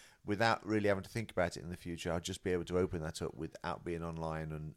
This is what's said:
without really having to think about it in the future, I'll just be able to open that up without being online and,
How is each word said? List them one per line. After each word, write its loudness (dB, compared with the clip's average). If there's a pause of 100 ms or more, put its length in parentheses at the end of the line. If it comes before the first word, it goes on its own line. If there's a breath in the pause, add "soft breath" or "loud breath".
(260 loud breath)
without 4
really 4
having 4
to -12
think -4
about 2
it -8
in -8
the -6
future, -4
I'll 2
just -4
be 2
able 2
to 2
open 2
that -6
up -2
without -6
being -2
online -2
and, -6